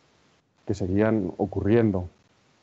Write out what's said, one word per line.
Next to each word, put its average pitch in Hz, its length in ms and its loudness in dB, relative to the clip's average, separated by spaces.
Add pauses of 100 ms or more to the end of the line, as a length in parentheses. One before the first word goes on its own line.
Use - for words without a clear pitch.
(640)
que 110 80 -4
seguían 101 640 0
ocurriendo. 95 680 0 (560)